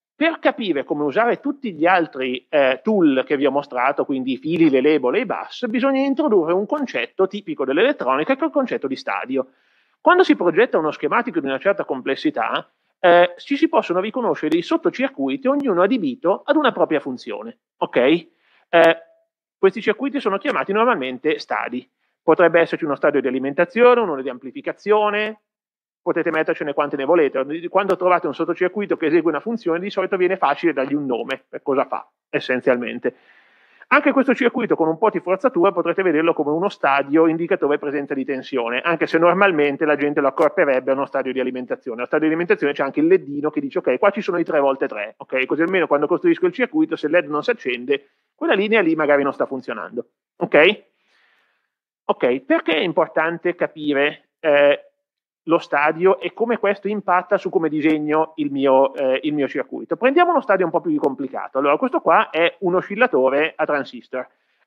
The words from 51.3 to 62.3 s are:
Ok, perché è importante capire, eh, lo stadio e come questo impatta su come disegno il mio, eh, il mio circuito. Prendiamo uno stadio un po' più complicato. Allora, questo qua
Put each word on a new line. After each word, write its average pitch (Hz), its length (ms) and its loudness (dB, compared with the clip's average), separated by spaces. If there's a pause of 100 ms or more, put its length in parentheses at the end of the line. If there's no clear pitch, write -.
Ok, 131 340 0
perché 320 320 0
è 320 80 0
importante 170 760 -2
capire, 147 760 -2 (100)
eh, 143 460 4 (600)
lo 165 120 2
stadio 160 600 0
e 175 120 -8
come 226 260 -2
questo 202 280 -2
impatta 190 500 -2
su 185 140 -4
come 165 180 0
disegno 151 680 0
il 143 160 -4
mio, 135 420 4
eh, 135 300 0
il 151 100 -2
mio 139 140 0
circuito. 127 480 -6
Prendiamo 320 340 4
uno 302 100 2
stadio 185 240 2
un 160 60 -2
po' 160 100 -2
più 151 200 -2
complicato. 131 580 -4
Allora, 143 180 2
questo 262 240 0
qua 185 300 4